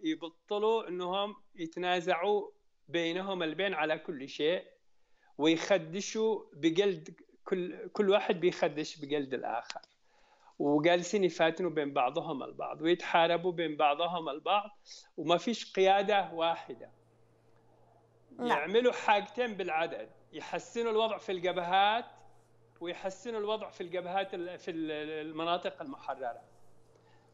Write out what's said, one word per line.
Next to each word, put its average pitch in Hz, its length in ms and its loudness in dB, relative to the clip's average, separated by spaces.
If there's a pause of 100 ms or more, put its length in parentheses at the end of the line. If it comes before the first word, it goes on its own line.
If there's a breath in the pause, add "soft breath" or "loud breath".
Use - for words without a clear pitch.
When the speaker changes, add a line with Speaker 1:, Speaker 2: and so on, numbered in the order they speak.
Speaker 1:
يبطلوا 208 840 0
إنهم 180 480 -2 (200)
يتنازعوا 180 920 0 (380)
بينهم 170 560 -2
البين 170 300 -2
على 156 240 0
كل 135 320 -10
شيء، 160 340 0 (720)
ويخدشوا 180 1040 2 (100)
بجلد 165 640 2 (300)
كل، 185 440 -4
كل 208 200 2
واحد 202 300 4
بيخدش 156 580 0
بجلد 143 360 -2
الآخر، 117 480 -6 (760 soft breath)
وجالسين 170 640 4
يفاتنوا 165 460 2
بين 147 240 -4
بعضهم 143 500 -2
البعض 131 380 -8
ويتحاربوا 170 680 4
بين 160 260 -4
بعضهم 160 520 2
البعض، 180 400 -2 (480 loud breath)
وما 165 200 2
فيش - 360 -4
قيادة 196 600 4
واحدة. 165 560 -4 (1500)
Speaker 2:
نعم. 247 80 -4
Speaker 1:
يعملوا 208 460 4
حاجتين 214 600 0
بالعدد، 165 560 -4 (240)
يحسنوا 190 580 -4
الوضع 220 260 2
في - 140 -6
الجبهات 185 720 2 (760)
ويحسنوا 196 580 -6
الوضع 208 300 -2
في - 120 -16
الجبهات 180 520 -4
ال-، 175 260 -8
في - 120 -8
ال-، 156 560 -6
المناطق 170 540 -2
المحررة. 131 600 -8 (920 soft breath)